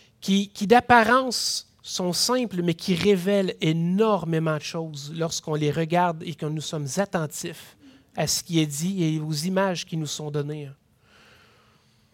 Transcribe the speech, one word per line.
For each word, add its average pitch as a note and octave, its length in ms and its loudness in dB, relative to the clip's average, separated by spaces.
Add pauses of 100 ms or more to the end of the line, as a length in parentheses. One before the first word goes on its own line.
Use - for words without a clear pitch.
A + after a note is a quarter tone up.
(220)
qui, G3 280 2
qui - 180 -6
d'apparence A#3+ 1000 4 (120)
sont F3+ 320 -4
simples, A#3+ 480 0
mais F3 120 2
qui F3+ 220 0
révèlent F#3+ 640 2
énormément E3 960 2
de D3 40 -6
choses D#3 540 -10
lorsqu'on D#3+ 400 -4
les D3+ 160 2
regarde E3 520 0
et F3 120 -8
que - 100 -8
nous D#3 160 -4
sommes D3 260 -6 (100)
attentifs E3+ 760 -6 (400)
à D#3+ 120 0
ce - 160 -2
qui E3 160 0
est D#3 60 4
dit E3 380 -2
et D#3 160 0
aux D3+ 140 -4
images F#3 520 0
qui E3 120 -6
nous D#3 80 -4
sont D3+ 260 -8
données. D3 380 -6 (1400)